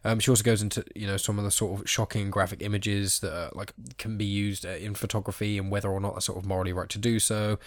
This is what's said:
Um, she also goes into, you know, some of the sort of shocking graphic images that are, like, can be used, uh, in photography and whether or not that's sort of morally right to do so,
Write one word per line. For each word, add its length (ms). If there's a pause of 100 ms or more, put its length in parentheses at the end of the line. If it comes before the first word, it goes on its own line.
Um, 140
she 140
also 100
goes 200
into, 220 (120)
you 100
know, 100
some 220
of 60
the 80
sort 280
of 80
shocking 420
graphic 320
images 580
that 120
are, 220
like, 180 (260)
can 180
be 80
used, 420
uh, 40
in 240
photography 640
and 120
whether 180
or 120
not 140
that's 120
sort 120
of 80
morally 260
right 160
to 100
do 200
so, 480